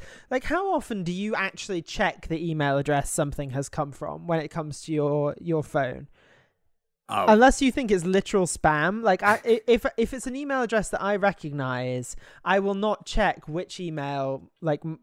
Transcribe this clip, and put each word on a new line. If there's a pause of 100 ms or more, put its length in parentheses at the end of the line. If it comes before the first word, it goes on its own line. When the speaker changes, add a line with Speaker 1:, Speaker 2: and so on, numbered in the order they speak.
(320)
Speaker 1:
Like,
how
often
do
you
actually
check
the
email
address
something
has
come
from
when
it
comes
to
your,
your
phone? (1000)
Speaker 2:
Oh.
Speaker 1:
Unless
you
think
it's
literal
spam.
Like,
I,
i-,
if, (120)
if
it's
an
email
address
that
I
recognize, (300)
I
will
not
check
which
email, (120)
like,
m-,